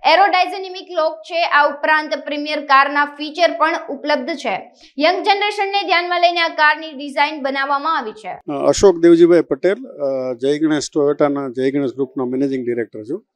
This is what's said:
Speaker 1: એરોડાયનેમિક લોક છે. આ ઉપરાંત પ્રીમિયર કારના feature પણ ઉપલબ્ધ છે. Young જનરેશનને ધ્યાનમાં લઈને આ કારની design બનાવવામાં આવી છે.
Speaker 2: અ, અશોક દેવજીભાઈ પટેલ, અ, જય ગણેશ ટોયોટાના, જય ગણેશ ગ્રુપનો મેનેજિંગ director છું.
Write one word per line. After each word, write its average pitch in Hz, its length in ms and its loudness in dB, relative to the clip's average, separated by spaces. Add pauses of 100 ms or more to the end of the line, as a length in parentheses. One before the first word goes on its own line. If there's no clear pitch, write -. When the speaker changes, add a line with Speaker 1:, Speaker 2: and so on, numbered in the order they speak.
Speaker 1:
એરોડાયનેમિક 370 840 2
લોક 320 220 0
છે. 339 300 -4
આ 294 240 4
ઉપરાંત 302 580 -2
પ્રીમિયર 294 400 -6
કારના 285 400 2
feature 302 520 -2
પણ 320 180 0 (140)
ઉપલબ્ધ 285 460 -4
છે. - 360 -6 (280)
Young 339 240 2
જનરેશનને 403 640 0
ધ્યાનમાં 349 360 0
લઈને 349 180 2
આ 330 80 0
કારની 311 460 0
design 285 500 -4
બનાવવામાં 277 540 -2
આવી 226 140 -8
છે. 196 180 -16
Speaker 2:
અ, 139 380 -4
અશોક 170 320 4
દેવજીભાઈ 170 420 8
પટેલ, 180 420 -2
અ, 135 500 -6
જય 135 260 -2
ગણેશ 151 340 0
ટોયોટાના, 143 560 0
જય 131 220 -2
ગણેશ 139 200 -2
ગ્રુપનો 131 340 -6
મેનેજિંગ 131 400 -2
director 117 380 -6
છું. 151 220 -10 (100)